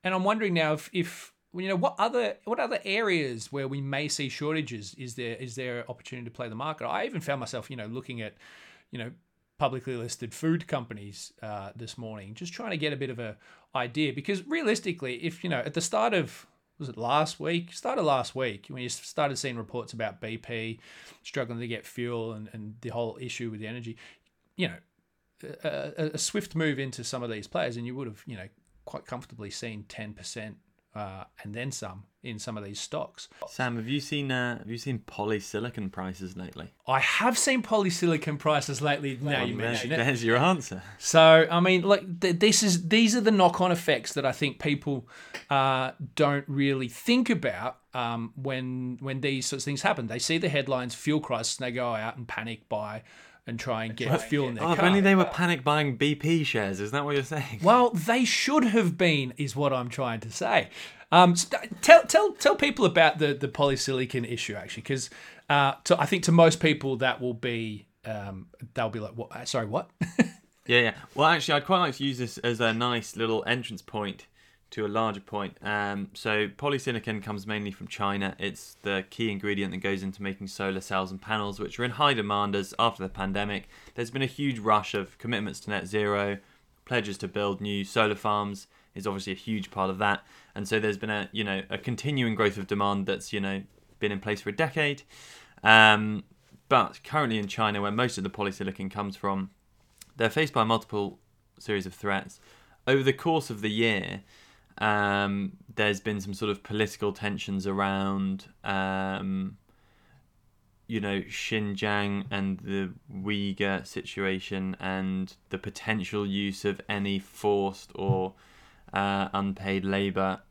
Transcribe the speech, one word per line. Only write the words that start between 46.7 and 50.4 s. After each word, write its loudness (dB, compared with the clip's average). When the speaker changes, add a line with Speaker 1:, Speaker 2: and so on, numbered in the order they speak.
Speaker 1:
think 2
about, -2
um, -2
when, -6
when -6
these 0
sorts -6
of -6
things -4
happen. 0
They -6
see 0
the 0